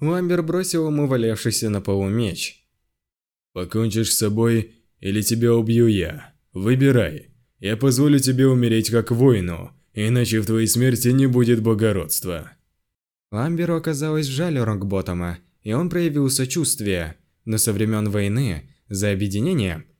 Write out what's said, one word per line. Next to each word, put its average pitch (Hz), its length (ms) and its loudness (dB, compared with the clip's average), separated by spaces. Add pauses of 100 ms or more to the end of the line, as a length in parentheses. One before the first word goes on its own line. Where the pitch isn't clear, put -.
Уамбер 175 440 0
бросил 170 420 -2
ему 147 220 0
валявшийся 113 600 0
на 104 100 -2
полу 98 280 -2
меч. 104 560 -4 (880)
«Покончишь 107 600 -2
с - 40 0
собой, 113 580 0 (240)
или 101 220 -2
тебя 117 320 2
убью 113 340 4
я. 82 440 -2 (200)
Выбирай. 113 760 2 (280)
Я 104 180 -4
позволю 135 440 4
тебе 131 260 2
умереть 117 440 2
как 113 200 0
воину, 98 600 2 (200)
иначе 113 480 0
в 101 60 -4
твоей 113 220 2
смерти 120 400 2
не 135 180 4
будет 120 360 4
благородства». 101 920 -2 (800)
Уамберу 165 420 -2
оказалось 156 520 -2
жаль 147 300 -4
Рокботома, 95 840 -2 (240)
и 107 100 -6
он 170 180 -2
проявил 151 400 0
сочувствие. 107 840 -2 (280)
Но 110 140 -2
со 110 140 0
времён 107 360 0
войны 101 640 -4 (180)
за 104 220 -2
объединение 101 720 -2 (160)